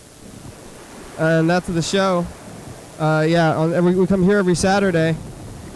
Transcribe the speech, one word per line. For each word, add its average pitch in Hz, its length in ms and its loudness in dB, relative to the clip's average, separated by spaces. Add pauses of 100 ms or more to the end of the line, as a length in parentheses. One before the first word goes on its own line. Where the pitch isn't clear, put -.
(1160)
And 160 320 2
that's 180 180 0
the 170 140 -2
show. 185 440 0 (720)
Uh, 156 300 2
yeah, 165 300 4
on 160 160 0
every, 175 200 4
we 185 140 2
come 190 160 2
here 202 140 4
every 180 180 2
Saturday. 175 640 2 (580)